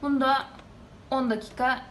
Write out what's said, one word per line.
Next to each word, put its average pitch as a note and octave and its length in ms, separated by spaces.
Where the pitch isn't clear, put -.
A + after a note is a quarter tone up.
Bunu C#4+ 180
da C4 220
on C4 200
dakika B3 500